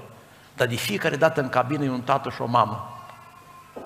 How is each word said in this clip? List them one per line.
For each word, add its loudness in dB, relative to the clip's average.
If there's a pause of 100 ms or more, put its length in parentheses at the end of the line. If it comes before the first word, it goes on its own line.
(560)
Dar 2
de -2
fiecare -2
dată 4
în 0
cabină 2
e 0
un -4
tată 0
și -8
o -4
mamă. 2 (960)